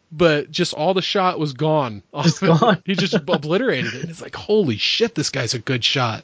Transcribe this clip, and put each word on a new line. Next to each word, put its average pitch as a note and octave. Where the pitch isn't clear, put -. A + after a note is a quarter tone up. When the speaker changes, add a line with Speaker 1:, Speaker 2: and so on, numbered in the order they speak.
Speaker 1:
but D#3
just E3+
all E3+
the F#3
shot F#3
was D3
gone. C3+
Speaker 2:
Just F3
gone. F#3+
Speaker 1:
<laughs> -
He G3
just F#3
obliterated D3+
it. B2
And E3+
it's D#3+
like, -
"Holy G3
shit, -
this D3
guy's C3
a B2+
good A#2+
shot." A#2